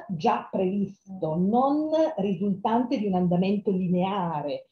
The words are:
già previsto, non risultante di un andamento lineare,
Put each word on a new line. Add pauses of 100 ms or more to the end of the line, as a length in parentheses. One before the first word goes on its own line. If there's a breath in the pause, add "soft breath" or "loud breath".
già
previsto,
non (260)
risultante
di
un
andamento
lineare,